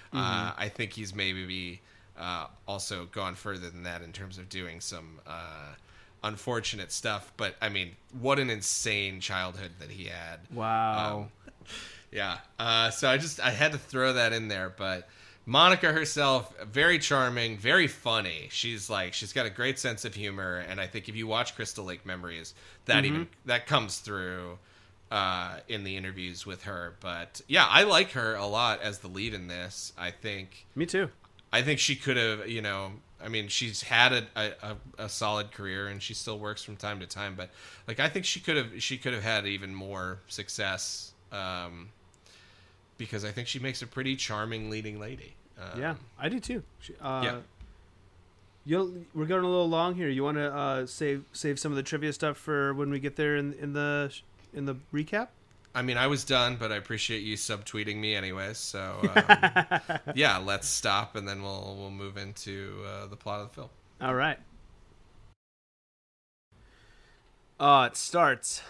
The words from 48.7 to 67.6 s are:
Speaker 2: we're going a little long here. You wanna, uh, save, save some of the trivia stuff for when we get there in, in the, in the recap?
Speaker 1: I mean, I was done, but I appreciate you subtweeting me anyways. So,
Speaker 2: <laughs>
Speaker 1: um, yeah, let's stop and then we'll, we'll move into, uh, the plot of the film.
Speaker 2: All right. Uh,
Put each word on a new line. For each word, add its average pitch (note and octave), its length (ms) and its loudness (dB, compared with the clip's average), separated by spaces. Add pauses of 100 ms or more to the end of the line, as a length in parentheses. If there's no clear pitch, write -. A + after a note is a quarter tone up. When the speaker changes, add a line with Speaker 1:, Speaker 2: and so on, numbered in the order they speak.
Speaker 2:
we're D#3 140 -2
going F#3 180 4
a F3+ 40 2
little F3+ 200 6
long E3+ 280 2
here. F3 120 0
You C3+ 140 2
wanna, D3 260 2
uh, C#3 380 0
save, C#3 460 -2
save C#3+ 260 -2
some D3+ 140 -2
of C#3 40 0
the C3+ 60 2
trivia D3 300 -2
stuff D3 240 0
for C#3+ 380 2
when C#3+ 160 0
we C#3 100 0
get C#3 160 -4
there D3 200 4
in, C#3+ 180 0
in C#3+ 180 -6
the, D3 420 0 (400)
in C#3+ 120 -4
the C3 100 -2 (180)
recap? G#3 340 0 (440)
Speaker 1:
I B2 100 0
mean, B2 140 0
I B2+ 120 4
was C#3+ 160 2
done, B2 320 4
but A2 160 -2
I G#2 40 0
appreciate G#2+ 440 -2
you G#2+ 160 -4
subtweeting G#2 600 -4
me G#2+ 180 0
anyways. F#2+ 420 -4
So, G2 420 -6 (140)
Speaker 2:
<laughs> F3+ 720 6
Speaker 1:
um, D#3+ 120 -2 (180)
yeah, B2+ 220 6
let's G2 280 -2
stop G#2 480 0
and G2+ 140 -6
then G2 160 -6
we'll, G2 340 -8
we'll G2 140 -8
move G2 240 -10
into, G2 680 -10
uh, G2 220 -8
the G2+ 80 -14
plot G#2 260 -6
of G2+ 100 -10
the - 40 -20
film. B2 140 -12 (320)
Speaker 2:
All B2+ 160 2
right. C#3+ 220 2 (3250)
Uh, C#3 320 8